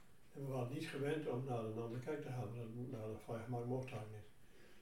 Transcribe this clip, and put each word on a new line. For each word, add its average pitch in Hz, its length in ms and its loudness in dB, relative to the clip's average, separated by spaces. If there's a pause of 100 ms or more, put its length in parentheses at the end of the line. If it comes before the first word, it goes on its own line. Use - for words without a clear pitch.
(340)
En 143 120 -4
we 131 60 2
waren 123 200 4
niet 156 160 0
gewend 147 380 4
om 127 180 4
naar 120 200 4
een 110 140 0
andere 117 240 0
kerk 151 200 0
te 135 60 -4
gaan, 123 160 0
want 117 120 -2
dat 113 180 -2
mo-, 123 120 -2 (120)
naar 110 140 -2
de 107 60 -2
vrijgemaakt 120 480 0
mocht 127 240 2
daar 107 220 -2
niet. - 160 -8 (540)